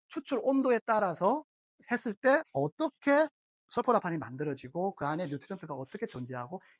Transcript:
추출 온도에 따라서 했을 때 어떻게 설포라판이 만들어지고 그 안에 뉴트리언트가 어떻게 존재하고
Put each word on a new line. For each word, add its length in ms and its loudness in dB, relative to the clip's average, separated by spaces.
추출 360 -4
온도에 440 4
따라서 580 2
했을 240 -2
때 280 4
어떻게 760 2
설포라판이 480 2
만들어지고 760 -4
그 120 -6
안에 200 -2
뉴트리언트가 480 -8
어떻게 320 -10
존재하고 540 -10